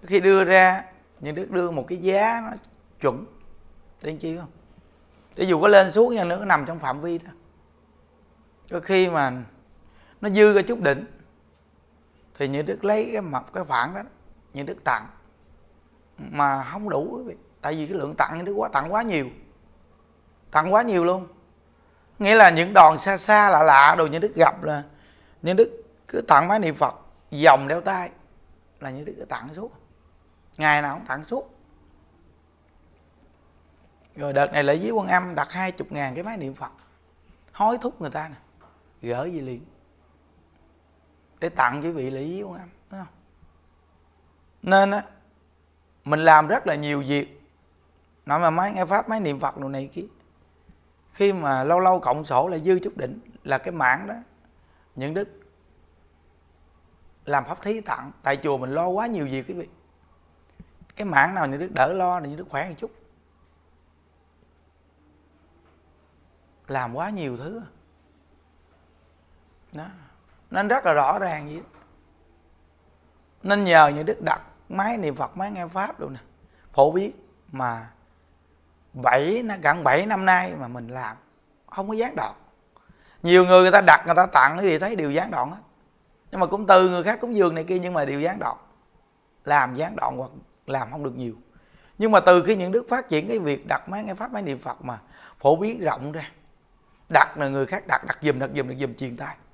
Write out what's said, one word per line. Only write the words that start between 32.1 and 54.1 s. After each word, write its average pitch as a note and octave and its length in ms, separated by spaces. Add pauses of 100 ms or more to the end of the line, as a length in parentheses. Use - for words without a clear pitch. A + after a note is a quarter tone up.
Rồi C#3+ 180
đợt C#3+ 180
này D3 120
lễ C#3+ 140
viếng A3 200
Quan G3 100
Âm F3+ 280
đặt D3 160
hai F#3 200
chục - 200
ngàn C#3 240
cái E3+ 80
máy A3 140
niệm C3+ 160
Phật, C3+ 180 (840)
hối A3 240
thúc - 240
người D3 100
ta D#3 180
nè, C#3+ 60 (640)
gửi B2 300
về D#3+ 100
liền B2+ 240 (1700)
để E3+ 100
tặng C3+ 340
quý E3 80
vị C3+ 200
lễ C3+ 140
viếng F#3+ 260
Quan F3 80
Âm, F3 100 (200)
thấy F#3+ 100
không? F3 140 (1500)
Nên G3 300
á, G3+ 100 (1040)
mình D3+ 160
làm D#3 280
rất G#3 200
là D#3+ 80
nhiều D3 320
việc, C#3+ 340 (840)
nói D3 140
mà E3+ 100
máy F3 240
nghe F#3 120
pháp, G3 240
máy A3 100
niệm D3 200
Phật C#3 180
đồ C3+ 120
này C3+ 220
kia. F3+ 140 (1080)
Khi G3+ 200
mà C#3 300
lâu E3 160
lâu F#3 200
cộng D3 260
sổ C#3 220
lại F3+ 120
dư F3+ 200
chút - 180
đỉnh C3 220 (240)
là C3+ 140
cái F3+ 140
mảng D3+ 360
đó, G#3+ 80 (800)